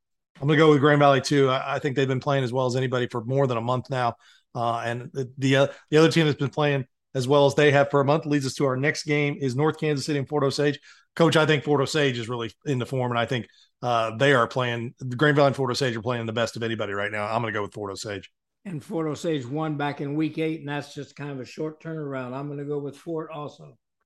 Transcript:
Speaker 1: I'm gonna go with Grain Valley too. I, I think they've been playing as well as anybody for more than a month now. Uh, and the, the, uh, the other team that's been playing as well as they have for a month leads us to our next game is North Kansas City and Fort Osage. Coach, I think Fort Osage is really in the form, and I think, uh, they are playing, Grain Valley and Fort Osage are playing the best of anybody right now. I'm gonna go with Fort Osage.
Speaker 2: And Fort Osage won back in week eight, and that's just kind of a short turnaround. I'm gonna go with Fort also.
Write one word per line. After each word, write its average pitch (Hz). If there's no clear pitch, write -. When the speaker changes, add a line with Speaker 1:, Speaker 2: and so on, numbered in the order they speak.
Speaker 1:
I'm 139
gonna 156
go 156
with 147
Grain 147
Valley 139
too. 139
I, 135
I 131
think 139
they've 135
been 131
playing 139
as 117
well 127
as 120
anybody 127
for 117
more 135
than 123
a 110
month 123
now. 123
Uh, 117
and 120
the, 131
the, 135
uh, 139
the 151
other 160
team 160
that's 143
been 139
playing 143
as 127
well 143
as 139
they 147
have 143
for 143
a 131
month 143
leads 147
us 127
to 147
our 127
next 139
game 147
is 131
North 151
Kansas 151
City 147
and 131
Fort 147
Osage. 143
Coach, 165
I 156
think 147
Fort 147
Osage 135
is 113
really 117
in 135
the 117
form, 127
and 117
I 117
think, 117
uh, 113
they 139
are 117
playing, 120
Grain 147
Valley 139
and 120
Fort 135
Osage 123
are 117
playing 117
the 113
best 113
of 117
anybody 110
right 101
now. 104
I'm 113
gonna 113
go 107
with 98
Fort 104
Osage. 98
Speaker 2:
And 170
Fort 160
Osage 147
won 151
back 143
in 143
week 151
eight, 160
and 143
that's 147
just 139
kind 143
of 135
a 120
short 156
turnaround. 139
I'm 139
gonna 143
go 147
with 143
Fort 160
also. 139